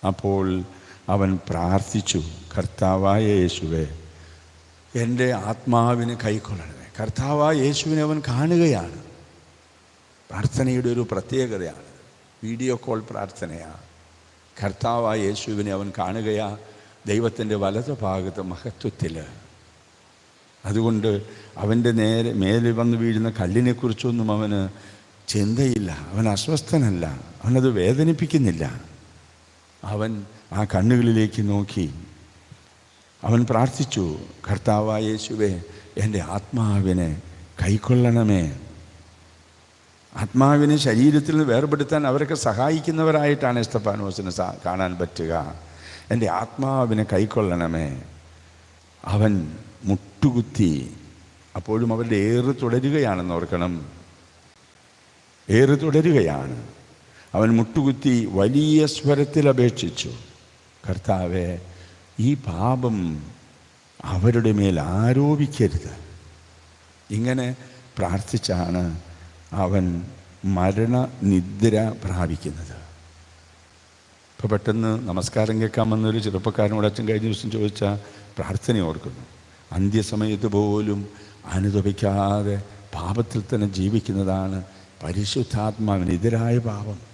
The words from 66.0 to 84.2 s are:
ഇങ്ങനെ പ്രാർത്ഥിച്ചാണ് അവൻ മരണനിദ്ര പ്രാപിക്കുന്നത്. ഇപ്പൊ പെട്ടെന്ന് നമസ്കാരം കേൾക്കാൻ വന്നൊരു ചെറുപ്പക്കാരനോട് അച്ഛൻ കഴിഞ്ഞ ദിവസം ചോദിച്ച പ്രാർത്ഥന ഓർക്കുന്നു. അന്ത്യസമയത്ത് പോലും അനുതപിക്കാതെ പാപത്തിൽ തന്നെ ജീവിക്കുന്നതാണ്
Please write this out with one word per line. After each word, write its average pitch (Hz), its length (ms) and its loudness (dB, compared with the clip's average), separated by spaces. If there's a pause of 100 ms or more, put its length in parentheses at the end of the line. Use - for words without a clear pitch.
ഇങ്ങനെ 123 300 0 (500)
പ്രാർത്ഥിച്ചാണ് 90 840 -2 (840)
അവൻ 92 200 2 (720)
മരണനിദ്ര 101 1160 2 (300)
പ്രാപിക്കുന്നത്. 80 720 -4 (1600)
ഇപ്പൊ - 180 -6
പെട്ടെന്ന് 110 400 2 (160)
നമസ്കാരം 107 520 0
കേൾക്കാൻ 110 340 2
വന്നൊരു 110 320 2
ചെറുപ്പക്കാരനോട് 104 600 0
അച്ഛൻ 104 200 -4
കഴിഞ്ഞ 110 200 0
ദിവസം 107 280 -4
ചോദിച്ച 104 260 -2 (560)
പ്രാർത്ഥന 101 380 -2 (120)
ഓർക്കുന്നു. 65 360 -10 (520)
അന്ത്യസമയത്ത് 107 800 -2
പോലും 104 460 0 (560)
അനുതപിക്കാതെ 101 1000 0 (380)
പാപത്തിൽ 101 460 -4 (100)
തന്നെ 104 180 0 (100)
ജീവിക്കുന്നതാണ് 95 800 0 (440)